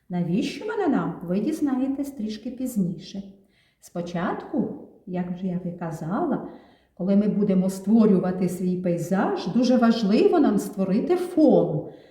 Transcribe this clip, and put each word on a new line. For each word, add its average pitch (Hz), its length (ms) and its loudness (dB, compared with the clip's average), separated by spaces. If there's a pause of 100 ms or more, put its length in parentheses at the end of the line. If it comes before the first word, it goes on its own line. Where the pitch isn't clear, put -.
(140)
Навіщо 175 520 -4
вона 427 220 -2
нам, 175 360 0
ви 180 160 -2
дізнаєтесь 277 720 -2
трішки 214 400 -8
пізніше. 196 720 -4 (560)
Спочатку, 190 920 -6 (340)
як 180 240 -4
вже 185 160 -6
я 175 180 -4
і 170 140 -8
казала, 180 680 -4 (500)
коли 196 180 0
ми 208 120 4
будемо 185 420 2
створювати 190 800 4
свій 180 280 -2
пейзаж, 185 680 -2
дуже 240 300 4
важливо 233 640 4
нам 214 180 4
створити 190 580 0
фон. 180 680 4 (300)